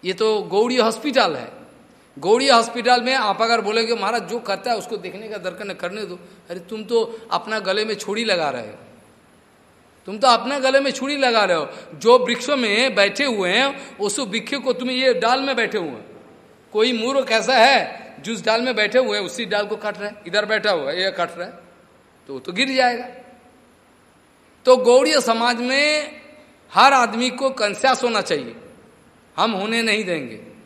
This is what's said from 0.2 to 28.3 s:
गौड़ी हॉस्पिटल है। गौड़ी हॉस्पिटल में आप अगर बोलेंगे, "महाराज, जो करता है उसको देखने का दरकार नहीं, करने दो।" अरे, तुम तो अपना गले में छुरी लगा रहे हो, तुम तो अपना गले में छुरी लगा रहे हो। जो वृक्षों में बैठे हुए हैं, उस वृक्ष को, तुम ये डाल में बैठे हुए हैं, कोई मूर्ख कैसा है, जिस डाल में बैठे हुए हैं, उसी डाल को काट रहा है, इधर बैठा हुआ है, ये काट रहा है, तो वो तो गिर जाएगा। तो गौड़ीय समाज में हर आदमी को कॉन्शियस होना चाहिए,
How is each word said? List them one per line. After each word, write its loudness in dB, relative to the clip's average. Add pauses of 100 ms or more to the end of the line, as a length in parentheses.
गौड़ी 2
हॉस्पिटल 2
है। -10 (680)
गौड़ी 2
हॉस्पिटल 4
में 0
आप 0
अगर 2
बोलेंगे, -2
"महाराज, -2
जो -8
करता -4
है 0
उसको -8
देखने -12
का -10
दरकार -10
नहीं, -8
करने -8
दो।" -12 (320)
अरे, -12
तुम -12
तो -2 (100)
अपना -4
गले -2
में -4
छुरी -6
लगा 0
रहे -8
हो, -14 (1300)
तुम -10
तो 6
अपना 2
गले 4
में 0
छुरी -4
लगा 2
रहे 2
हो। -2 (260)
जो 6
वृक्षों 0
में 0
बैठे 2
हुए -2
हैं, -2
उस -4
वृक्ष -6
को, -4
तुम -4
ये 2
डाल 2
में -2
बैठे -2
हुए -4
हैं, -14 (560)
कोई 2
मूर्ख 0
कैसा 2
है, 2
जिस -8
डाल 0
में -2
बैठे 2
हुए 0
हैं, -4
उसी -8
डाल -2
को -6
काट -8
रहा -8
है, -16
इधर 0
बैठा 0
हुआ 0
है, -4
ये 0
काट -6
रहा -10
है, -18 (720)
तो -12
वो -10
तो -12
गिर -2
जाएगा। 0 (1600)
तो 8
गौड़ीय 4
समाज 0
में -2 (540)
हर 8
आदमी 2
को -2
कॉन्शियस 0
होना 0
चाहिए, -4 (800)